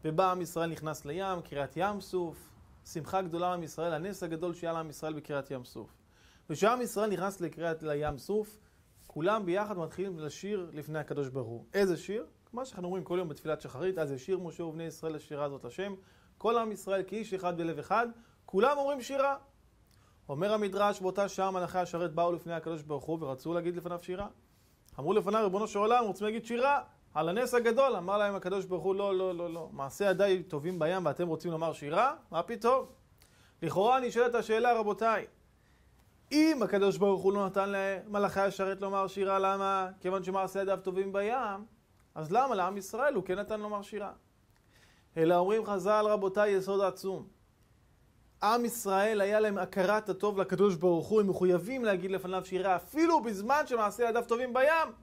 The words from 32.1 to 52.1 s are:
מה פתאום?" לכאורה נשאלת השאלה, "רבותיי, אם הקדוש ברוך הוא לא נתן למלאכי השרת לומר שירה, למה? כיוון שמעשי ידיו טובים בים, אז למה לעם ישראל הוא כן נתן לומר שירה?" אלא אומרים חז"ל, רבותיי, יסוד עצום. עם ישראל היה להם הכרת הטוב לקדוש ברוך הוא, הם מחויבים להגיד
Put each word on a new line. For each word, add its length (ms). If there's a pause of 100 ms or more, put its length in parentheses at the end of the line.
מה 120
פתאום?" 420 (760)
לכאורה 380
נשאלת 360
השאלה, 380
"רבותיי, 520 (1080)
אם 320
הקדוש 340
ברוך 240
הוא 120
לא 120
נתן 260
למלאכי 680
השרת 420
לומר 260
שירה, 320
למה? 500 (100)
כיוון 240
שמעשי 360
ידיו 240
טובים 300
בים, 520 (500)
אז 160
למה 240
לעם 220
ישראל 380
הוא 80
כן 160
נתן 200
לומר 220
שירה?" 300 (1080)
אלא 180
אומרים 300
חז"ל, 420
רבותיי, 440
יסוד 300
עצום. 460 (1160)
עם 220
ישראל 560
היה 180
להם 180
הכרת 520
הטוב 280
לקדוש 380
ברוך 320
הוא, 140
הם 80
מחויבים 560
להגיד 260